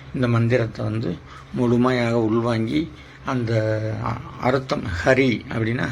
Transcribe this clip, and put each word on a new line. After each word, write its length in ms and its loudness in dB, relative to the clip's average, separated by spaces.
இந்த 120 2
மந்திரத்தை 580 2
வந்து 320 -4
முழுமையாக 680 2
உள்வாங்கி 720 0
அந்த 560 0
அ-, 380 -6
அர்த்தம் 420 0
ஹரி 440 4
அப்படின்னா 420 -2